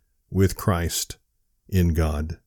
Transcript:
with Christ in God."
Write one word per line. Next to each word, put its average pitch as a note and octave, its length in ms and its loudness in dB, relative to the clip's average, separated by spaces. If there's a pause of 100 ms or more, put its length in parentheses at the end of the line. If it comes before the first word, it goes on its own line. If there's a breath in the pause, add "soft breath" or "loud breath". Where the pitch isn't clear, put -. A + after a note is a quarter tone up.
(300)
with F#2 260 2
Christ - 600 -2 (500)
in F2 260 2
God." D#2 540 -2